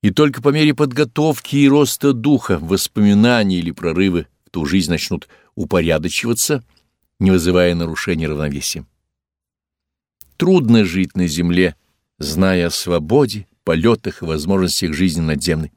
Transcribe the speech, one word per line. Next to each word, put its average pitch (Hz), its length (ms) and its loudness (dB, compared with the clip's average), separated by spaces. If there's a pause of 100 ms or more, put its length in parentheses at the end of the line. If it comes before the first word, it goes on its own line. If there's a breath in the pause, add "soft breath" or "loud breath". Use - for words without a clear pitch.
И - 80 2
только 143 320 0
по 143 60 2
мере 151 260 2
подготовки 147 800 -2
и 139 120 4
роста 143 440 2
духа 117 460 0
воспоминания 104 1000 2
или 85 120 -4
прорывы 85 560 0 (180)
в - 60 -20
ту 82 140 -4
жизнь 82 260 -2
начнут 82 380 -4 (260 soft breath)
упорядочиваться, 90 1080 -2 (560)
не 95 100 4
вызывая 90 440 2
нарушения 82 520 -4
равновесия. 73 580 -6 (1500)
Трудно 127 480 4
жить 90 300 -4
на 90 140 0
земле, 87 480 0 (420)
зная 87 480 0
о 85 40 -2
свободе, 101 760 -2 (160)
полётах 90 600 0
и - 20 -12
возможностях 82 680 -2
жизни 85 280 0
надземной. 78 560 -2